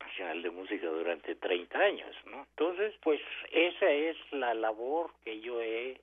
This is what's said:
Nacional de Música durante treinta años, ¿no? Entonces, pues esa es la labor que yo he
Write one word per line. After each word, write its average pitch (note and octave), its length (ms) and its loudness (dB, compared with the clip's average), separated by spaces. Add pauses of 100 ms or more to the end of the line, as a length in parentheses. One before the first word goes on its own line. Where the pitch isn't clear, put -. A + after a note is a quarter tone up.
Nacional E2+ 420 -6
de E2+ 80 -2
Música F#2 380 -4
durante E2 480 -2
treinta - 420 0
años, F#3 380 2 (140)
¿no? C3 160 -12 (100)
Entonces, F3+ 460 0
pues D#3 180 4 (320)
esa F3 380 6
es D#3 260 2 (160)
la B2+ 220 0
labor A#2 580 0 (100)
que A2 180 -8
yo A#2 200 -4
he A#2 420 -4